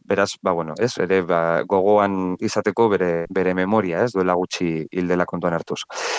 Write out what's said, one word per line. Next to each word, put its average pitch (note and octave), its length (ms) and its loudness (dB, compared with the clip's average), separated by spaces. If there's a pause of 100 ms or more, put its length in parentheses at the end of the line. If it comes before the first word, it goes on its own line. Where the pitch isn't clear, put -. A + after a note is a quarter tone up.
beraz, G2 360 0
ba, F#2+ 120 2
bueno, D#2+ 260 -2
ez, A#2+ 180 0
ere, F#2+ 260 2
ba, E2+ 400 2
gogoan G2 760 2
izateko G#2+ 500 0
bere, F2 400 0
bere F#2 240 0
memoria, F#2 520 0
ez, A#2+ 80 -4
duela F#2 200 0
gutxi E2+ 580 -2
hil F2+ 160 -2
dela F2 180 2
kontuan F2 280 -2
hartuz. E2 300 -6 (360)